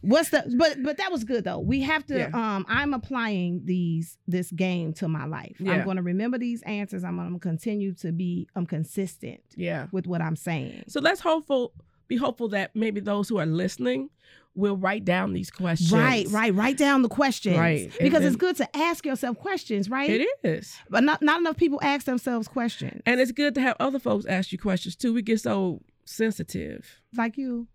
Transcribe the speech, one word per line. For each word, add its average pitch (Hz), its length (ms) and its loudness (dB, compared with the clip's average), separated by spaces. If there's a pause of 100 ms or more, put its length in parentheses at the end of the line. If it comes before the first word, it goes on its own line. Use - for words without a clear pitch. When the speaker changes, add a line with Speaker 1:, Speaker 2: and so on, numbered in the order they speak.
Speaker 1:
What's 277 280 4
the, 294 140 2 (140)
but, 294 260 4
but 285 140 -2
that 381 140 -2
was 269 120 -2
good 226 200 -2
though. - 160 -4
We 262 220 0
have 302 260 0
to, 277 100 -2
Speaker 2:
Yeah. 147 160 0
Speaker 1:
um, 214 340 -2
I'm 285 260 0
applying 214 720 -2
these, 170 520 -2 (100)
this 180 240 -2
game 175 420 -2
to 185 140 -6
my 156 180 -2
life. - 340 -10
Speaker 2:
Yeah. 185 140 0
Speaker 1:
I'm - 120 0
gonna 185 160 -2
remember 202 360 -2
these 240 260 -4
answers. 202 400 -6
I'm 175 140 -6
gonna 175 220 -6
continue 196 560 -4
to 170 160 -6
be, 175 440 -4
um, 180 100 -2
consistent - 760 -6 (140)
Speaker 2:
Yeah. 165 360 -6
Speaker 1:
with 185 160 -4
what 175 140 -2
I'm 160 140 -2
saying. 151 520 -6
Speaker 2:
So - 140 -2
let's 339 200 0
hopeful, 302 520 0 (340)
be 247 100 -2
hopeful 233 320 -2
that 196 260 -4
maybe 220 240 0
those 202 300 -2
who 220 80 0
are 160 80 0
listening 247 640 -2 (440)
will 202 220 0
write 196 300 -2
down 185 260 2
these 185 180 -4
questions. 170 440 2
Speaker 1:
Right, 220 360 6
right. 214 240 2
Write 240 240 2
down 277 260 6
the 233 40 4
questions. 226 500 2
Speaker 2:
Right. 160 260 4
And 440 180 -10
Speaker 1:
Because 294 240 6
it's 285 100 6
Speaker 2:
then - 40 -4
Speaker 1:
good 359 180 2
to - 180 -2
ask 330 300 0
yourself 262 320 -2
questions, 214 520 -2
right? 269 200 0
Speaker 2:
It 240 180 2 (160)
is. 175 320 -2 (140)
Speaker 1:
But 226 160 6
not, 302 160 4
not 302 180 4
enough 330 160 0
people 294 260 2
ask 277 240 0
themselves 240 440 -2
questions. - 560 -4
Speaker 2:
And 247 160 4
it's 254 100 2
good 285 240 0
to 269 60 2
have 254 180 2
other 269 200 0
folks 214 260 0
ask 190 260 0
you 185 60 -6
questions 185 400 -2
too. 233 160 0
We 240 80 0
get 220 180 2
so 196 420 0 (220)
sensitive. - 960 -4 (160)
Speaker 1:
Like 233 220 -2
you. 240 380 -4